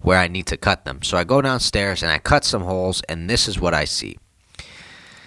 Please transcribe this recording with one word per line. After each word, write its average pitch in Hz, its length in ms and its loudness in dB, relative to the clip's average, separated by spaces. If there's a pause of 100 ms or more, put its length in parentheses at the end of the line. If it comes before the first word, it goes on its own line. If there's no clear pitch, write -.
where 92 180 4
I 87 80 2
need 90 200 -6
to - 100 -4
cut - 260 0
them. 67 200 -10
So - 140 0
I 87 60 2
go 127 180 2
downstairs 107 640 0
and 82 80 2
I 76 60 2
cut 143 260 2
some 101 200 0
holes, 92 440 0
and 82 220 -6
this - 180 2
is 92 120 -6
what 87 140 2
I 76 120 2
see. 50 320 -6 (1080)